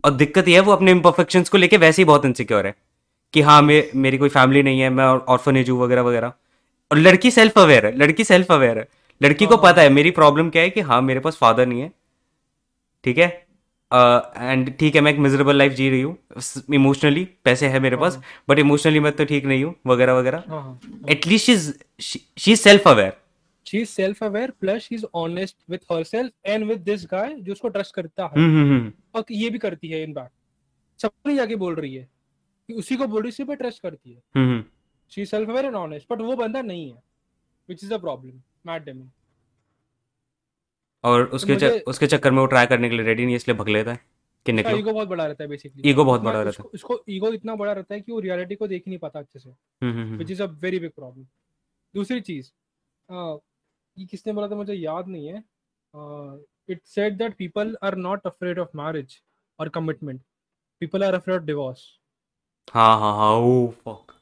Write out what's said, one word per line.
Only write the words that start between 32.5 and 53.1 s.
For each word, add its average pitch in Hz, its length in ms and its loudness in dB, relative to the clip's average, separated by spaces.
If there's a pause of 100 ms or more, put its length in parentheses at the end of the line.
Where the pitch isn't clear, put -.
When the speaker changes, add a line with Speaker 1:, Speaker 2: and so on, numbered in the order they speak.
Speaker 2:
कि 233 60 -18
उसी 226 220 -8
को 262 120 -6
बोल 214 140 -4
रही 233 60 -8
है, 240 40 -10
उसी 277 120 -12
पे 277 120 -10
trust 240 260 -12
करती 151 320 -16
है। 120 80 -20 (140)
Speaker 1:
हम्म, 131 140 0
हम्म। 117 140 -4 (480)
Speaker 2:
She 196 180 -12
is - 40 -8
self 220 220 -6
aware 262 200 -6
and 180 100 -8
honest, 151 260 -18
but 226 100 -8
वो 240 140 -8
बंदा 226 260 -8
नहीं 175 300 -14
है, 123 120 -20 (680)
which 180 160 -18
is 220 100 -10
a 180 60 -12
problem, 131 280 -12 (360)
Matt 165 160 -12
Damon। 131 240 -20 (2000)
Speaker 1:
और 120 220 2
Speaker 2:
तो 131 100 -10
Speaker 1:
उसके 139 180 -4
Speaker 2:
मुझे 143 260 0
Speaker 1:
च-, - 80 -12
उसके 139 200 -4
चक्कर 139 240 0
में 135 80 2
वो 135 60 2
ट्राई 127 200 2
करने 120 240 -2
के 117 60 -4
लिए 113 100 -6
रेडी 113 180 -2
नहीं 123 100 -4
है, - 20 -4
इसलिए 120 220 -4
भग 107 120 -8
लेता 107 220 -2
है 123 60 -12 (480)
कि 123 60 -4
Speaker 2:
उसका 113 40 -2
Speaker 1:
निकलो। 214 220 -2
Speaker 2:
ईगो 214 160 -6
बहुत 214 140 -6
बड़ा 170 180 -8
रहता 151 180 -12
है 147 60 -16
basically। 139 360 -20
Speaker 1:
ईगो 143 200 2
बहुत 123 160 0
Speaker 2:
उसमें 113 120 -4
Speaker 1:
बड़ा 107 100 -4
रहता 104 200 -10
है। - 20 -20
Speaker 2:
उसको, - 280 -14
उसको - 160 -12
ईगो 196 180 -8
इतना 220 280 -10
बड़ा 208 160 -8
रहता 196 220 -12
है 208 80 -16
कि 233 100 -20
वो 226 80 -10
रियलिटी 185 360 -10
को 214 120 -10
देख 185 200 -12
ही - 20 -16
नहीं 180 100 -14
पाता 151 200 -16
अच्छे 143 200 -20
से, 127 100 -20
Speaker 1:
हम्म, - 420 -12
हम्म, 117 100 -10
हम्म। 110 160 -12
Speaker 2:
which 165 140 -14
is 190 100 -12
a 190 80 -8
very 175 260 -10
big 165 240 -12
problem। 131 260 -20 (680)
दूसरी 208 260 -8
चीज, 147 300 -16 (580)
अ, 175 280 -14 (600)